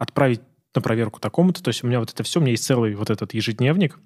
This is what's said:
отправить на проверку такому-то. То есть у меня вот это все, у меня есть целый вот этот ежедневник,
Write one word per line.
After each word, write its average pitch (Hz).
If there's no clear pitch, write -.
отправить 127
на 120
проверку 113
такому-то. 170
То 127
есть -
у 127
меня 120
вот 113
это -
все, -
у 160
меня 127
есть 113
целый 117
вот 104
этот 107
ежедневник, 123